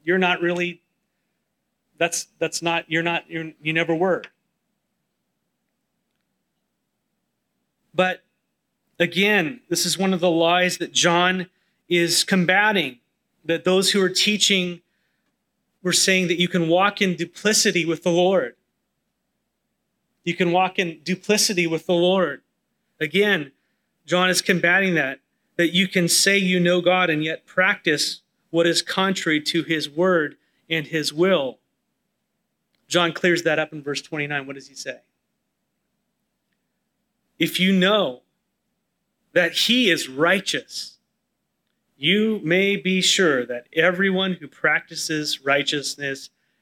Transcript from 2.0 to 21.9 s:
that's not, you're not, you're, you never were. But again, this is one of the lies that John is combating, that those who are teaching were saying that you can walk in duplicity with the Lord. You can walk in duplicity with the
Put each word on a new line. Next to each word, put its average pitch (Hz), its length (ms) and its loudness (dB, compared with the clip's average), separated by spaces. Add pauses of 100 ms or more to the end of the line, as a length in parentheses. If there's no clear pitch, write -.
that's 165 240 -4
not, 170 260 -2
you're 165 140 -2
not, 170 260 -6
you're, 165 220 -10 (100)
you 156 120 -4
never 165 200 -2
were. 165 300 0 (3750)
But 180 300 -2 (760)
again, 175 680 0
this 170 160 -2
is 156 120 -4
one 190 160 2
of 175 60 0
the 175 100 2
lies 175 480 2
that - 160 -8
John 175 540 2 (400)
is 170 360 2
combating, 185 760 2 (460)
that 165 180 -2
those 185 280 2
who 202 100 2
are 180 80 2
teaching 185 720 0 (1000)
were 175 120 -2
saying 185 340 2
that 165 120 -2
you 180 80 2
can 170 200 0
walk 190 340 2
in 185 140 0
duplicity 175 680 0
with 165 180 -4
the 180 80 0
Lord. 175 440 2 (1700)
You 170 100 -4
can 175 180 0
walk 185 280 0
in 170 240 -4
duplicity 185 640 0
with 160 200 -4
the 185 80 0